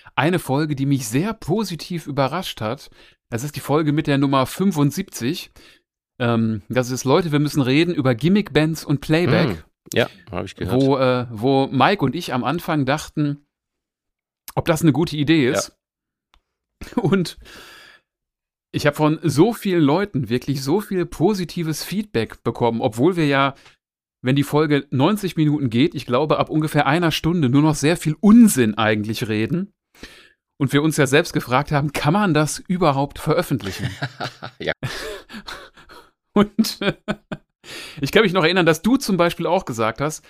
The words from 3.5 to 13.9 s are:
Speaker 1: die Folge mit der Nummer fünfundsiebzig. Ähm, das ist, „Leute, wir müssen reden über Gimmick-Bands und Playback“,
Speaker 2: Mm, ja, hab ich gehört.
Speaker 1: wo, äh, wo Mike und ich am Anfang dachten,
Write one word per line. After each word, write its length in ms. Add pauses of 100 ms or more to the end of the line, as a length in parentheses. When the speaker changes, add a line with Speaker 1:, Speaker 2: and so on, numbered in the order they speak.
Speaker 1:
die 20
Folge 320
mit 160
der 100
Nummer 280
fünfundsiebzig. 1040 (720)
Ähm, 480
das 220
ist, 140
„Leute, 260
wir 80
müssen 240
reden 320
über 180
Gimmick-Bands 720
und 160
Playback“, 480
Speaker 2:
Mm, 480
ja, 100 (220)
hab 160
ich 80
gehört. 260
Speaker 1:
wo, 180
äh, 340
wo 400
Mike 340
und 100
ich 200
am 80
Anfang 420
dachten, 640 (1040)